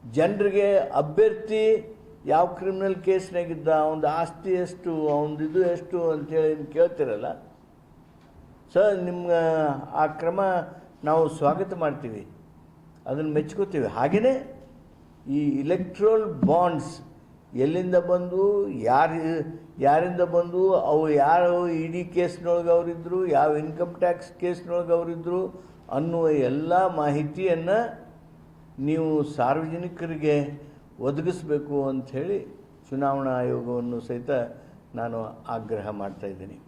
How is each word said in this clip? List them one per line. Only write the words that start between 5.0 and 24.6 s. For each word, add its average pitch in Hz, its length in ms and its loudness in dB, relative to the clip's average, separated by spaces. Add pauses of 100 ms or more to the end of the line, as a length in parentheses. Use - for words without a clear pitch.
ಅವನದು 151 360 0
ಇದು 156 180 0
ಎಷ್ಟು 175 480 0
ಅಂತೇಳಿ 156 420 0
ಏನ್ 151 160 -4
ಕೇಳ್ತಿರಲ್ಲ 139 680 0 (1400)
ಸರ್, 196 300 4
ನಿಮ್ಮ 175 280 -4 (600)
ಆ 156 160 2
ಕ್ರಮ 170 320 -2 (640)
ನಾವು 156 260 2
ಸ್ವಾಗತ 160 440 0
ಮಾಡ್ತೀವಿ, 135 540 -6 (800)
ಅದನ್ನು 151 240 -4
ಮೆಚ್ಕೋತೀವಿ. 165 560 -2
ಹಾಗೆಯೇ 214 800 0 (600)
ಈ 147 220 0
ಎಲೆಕ್ಟ್ರಲ್ 180 960 0
ಬಾಂಡ್ಸ್ 170 560 2 (520)
ಎಲ್ಲಿಂದ 175 420 0
ಬಂದು, 180 760 2
ಯಾರು, 139 440 2 (680)
ಯಾರಿಂದ 175 420 2
ಬಂದು, 175 520 2
ಅವು 156 360 2
ಯಾರು 175 580 4
ಇ 165 200 -2
ಡಿ 175 180 -6
ಕೇಸ್ನೊಳಗೆ 175 640 0
ಅವರಿದ್ದರು, 170 580 2
ಯಾವ 151 280 4
ಇನ್ಕಮ್ 160 400 -4
ಟ್ಯಾಕ್ಸ್ 175 380 -2
ಕೇಸ್ನೊಳಗೆ 175 580 -4